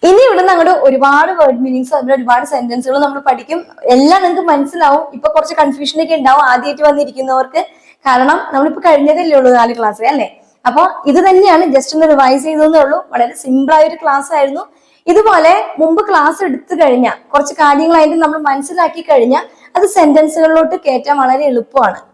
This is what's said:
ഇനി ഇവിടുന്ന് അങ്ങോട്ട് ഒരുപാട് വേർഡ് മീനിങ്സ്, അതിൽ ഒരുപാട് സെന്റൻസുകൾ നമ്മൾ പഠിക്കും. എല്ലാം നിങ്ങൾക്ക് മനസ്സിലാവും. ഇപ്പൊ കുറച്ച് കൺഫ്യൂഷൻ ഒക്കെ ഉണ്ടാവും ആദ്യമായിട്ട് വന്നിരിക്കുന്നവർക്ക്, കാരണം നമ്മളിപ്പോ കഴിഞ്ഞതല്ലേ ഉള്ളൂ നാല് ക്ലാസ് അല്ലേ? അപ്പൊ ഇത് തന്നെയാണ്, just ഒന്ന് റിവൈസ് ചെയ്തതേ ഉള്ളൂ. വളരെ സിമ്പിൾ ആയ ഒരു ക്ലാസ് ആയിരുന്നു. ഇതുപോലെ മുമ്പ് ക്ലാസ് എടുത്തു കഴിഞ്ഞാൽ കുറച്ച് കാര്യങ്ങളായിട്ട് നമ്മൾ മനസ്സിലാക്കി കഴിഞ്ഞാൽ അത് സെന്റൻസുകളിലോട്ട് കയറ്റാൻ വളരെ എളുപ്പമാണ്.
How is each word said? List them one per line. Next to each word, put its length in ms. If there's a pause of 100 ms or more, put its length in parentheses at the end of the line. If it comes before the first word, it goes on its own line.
ഇനി 200
ഇവിടുന്ന് 260
അങ്ങോട്ട് 200 (140)
ഒരുപാട് 520
വേർഡ് 260
മീനിങ്സ്, 320
അതിൽ 200
ഒരുപാട് 360
സെന്റൻസുകൾ 500
നമ്മൾ 240
പഠിക്കും. 320 (360)
എല്ലാം 280
നിങ്ങൾക്ക് 280
മനസ്സിലാവും. 520 (140)
ഇപ്പൊ 180
കുറച്ച് 240
കൺഫ്യൂഷൻ 440
ഒക്കെ 160
ഉണ്ടാവും 320
ആദ്യമായിട്ട് 380
വന്നിരിക്കുന്നവർക്ക്, 720 (460)
കാരണം 320 (140)
നമ്മളിപ്പോ 340
കഴിഞ്ഞതല്ലേ 520
ഉള്ളൂ 200
നാല് 200
ക്ലാസ് 340
അല്ലേ? 140 (420)
അപ്പൊ 120 (300)
ഇത് 160
തന്നെയാണ്, 360 (120)
just 200
ഒന്ന് 180
റിവൈസ് 340
ചെയ്തതേ 380
ഉള്ളൂ. 120 (160)
വളരെ 300
സിമ്പിൾ 340
ആയ 140
ഒരു 120
ക്ലാസ് 340
ആയിരുന്നു. 280 (460)
ഇതുപോലെ 420 (280)
മുമ്പ് 280
ക്ലാസ് 380
എടുത്തു 340
കഴിഞ്ഞാൽ 360 (140)
കുറച്ച് 300
കാര്യങ്ങളായിട്ട് 600
നമ്മൾ 160 (100)
മനസ്സിലാക്കി 600
കഴിഞ്ഞാൽ 340 (320)
അത് 100 (100)
സെന്റൻസുകളിലോട്ട് 800 (100)
കയറ്റാൻ 380
വളരെ 280
എളുപ്പമാണ്. 480 (140)